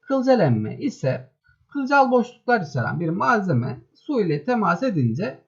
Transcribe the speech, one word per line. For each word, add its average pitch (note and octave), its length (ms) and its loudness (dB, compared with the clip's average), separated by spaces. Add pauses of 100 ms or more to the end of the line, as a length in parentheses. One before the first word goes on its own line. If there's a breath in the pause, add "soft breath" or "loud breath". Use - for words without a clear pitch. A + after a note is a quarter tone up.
Kılcal C4 400 2
emme A2+ 380 0
ise - 520 -4 (380)
kılcal C4+ 420 2
boşluklar A#3+ 500 0
içeren C#3+ 400 -4
bir E3+ 80 -2
malzeme F#3 720 0 (140)
su C4+ 260 -4
ile E3 240 0
temas G3+ 380 0
edince E3+ 640 -2